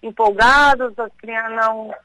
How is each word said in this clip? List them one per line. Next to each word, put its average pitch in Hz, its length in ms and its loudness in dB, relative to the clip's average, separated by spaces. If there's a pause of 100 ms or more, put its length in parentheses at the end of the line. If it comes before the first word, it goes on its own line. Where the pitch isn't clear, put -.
empolgadas, 240 960 2
as 220 180 -8
crianças 226 380 -10
não 220 380 -4 (120)